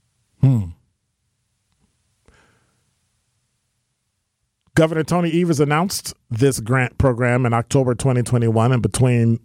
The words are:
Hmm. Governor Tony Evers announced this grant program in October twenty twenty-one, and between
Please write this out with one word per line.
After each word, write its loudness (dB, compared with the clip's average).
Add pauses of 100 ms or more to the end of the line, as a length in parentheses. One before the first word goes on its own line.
(420)
Hmm. 2 (4000)
Governor 2
Tony 0
Evers 0
announced -2 (160)
this 0
grant -2
program 0
in 0
October 0
twenty 0
twenty-one, 0
and 0
between 0